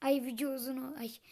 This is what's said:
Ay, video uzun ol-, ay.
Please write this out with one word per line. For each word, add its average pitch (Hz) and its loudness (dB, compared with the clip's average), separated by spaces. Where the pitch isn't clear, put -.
Ay, 269 6
video 269 -2
uzun 262 -4
ol-, 262 -6
ay. 233 -6